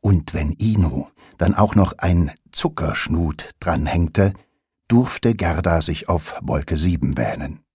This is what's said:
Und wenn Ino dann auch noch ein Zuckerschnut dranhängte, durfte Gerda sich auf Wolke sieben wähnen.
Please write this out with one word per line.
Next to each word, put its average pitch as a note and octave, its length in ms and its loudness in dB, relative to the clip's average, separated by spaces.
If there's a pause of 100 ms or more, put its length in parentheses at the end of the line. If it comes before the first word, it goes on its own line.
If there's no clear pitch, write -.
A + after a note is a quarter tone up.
Und G2 320 2
wenn E2 200 -2
Ino F2+ 560 0 (280)
dann E2+ 160 2
auch G#2+ 220 2
noch G2 220 4
ein F2 340 2 (200)
Zuckerschnut D#2+ 1080 -4
dranhängte, E2+ 760 0 (540)
durfte A#2+ 480 2
Gerda E2 460 0
sich D#2 280 -6
auf F2 320 -2
Wolke - 360 -2
sieben D2+ 400 0
wähnen. C2 460 -6 (120)